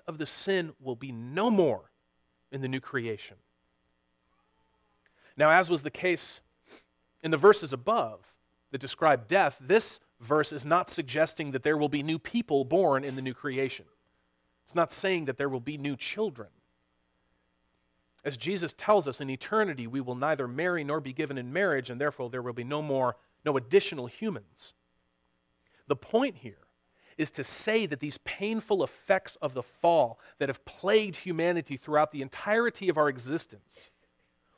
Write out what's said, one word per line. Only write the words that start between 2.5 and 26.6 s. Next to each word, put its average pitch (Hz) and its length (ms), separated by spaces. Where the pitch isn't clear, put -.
in 139 80
the 131 80
new 131 140
creation. 113 560
Now, 151 140
as 175 180
was 160 140
the 151 60
case - 520
in 160 100
the 160 60
verses 170 340
above 120 600
that 135 80
describe 131 500
death, 170 320
this 185 400
verse 143 320
is 139 140
not 170 240
suggesting 151 640
that 131 120
there 151 140
will 151 100
be 143 160
new 160 160
people 147 460
born 143 400
in 131 100
the 135 60
new 131 120
creation. 131 520
It's - 100
not 170 160
saying 185 340
that 131 120
there 143 100
will 131 140
be 147 160
new 139 180
children. 143 540
As 139 120
Jesus 170 400
tells 202 300
us, 127 120
"In 139 100
eternity 147 560
we 127 160
will 123 140
neither 139 320
marry 160 360
nor 147 180
be 139 120
given 139 240
in 123 140
marriage, 151 380
and 120 100
therefore 139 300
there 123 120
will 120 120
be 120 100
no 147 180
more, 135 360
no 147 140
additional 139 500
humans." - 640
The 143 80
point 233 420
here 113 200